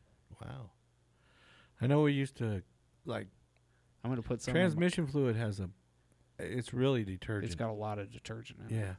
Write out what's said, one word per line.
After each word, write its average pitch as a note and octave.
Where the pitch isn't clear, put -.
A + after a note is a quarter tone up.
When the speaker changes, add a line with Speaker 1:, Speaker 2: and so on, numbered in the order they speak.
Speaker 1:
Wow. A#2
I A#2
know C#3+
we D3
used C#3
to, G#2+
like, G#2+
Speaker 2:
I'm A#2+
gonna B2
put A#2+
some B2
in E3+
my -
Speaker 1:
transmission E3+
fluid C3+
has G#2+
a, F#2
it's G#2+
really B2+
detergent. G2
Speaker 2:
It's F#2
got A2+
a G#2+
lot G#2+
of G2+
detergent A2+
in G#2+
it. A2
Speaker 1:
Yeah. F#2+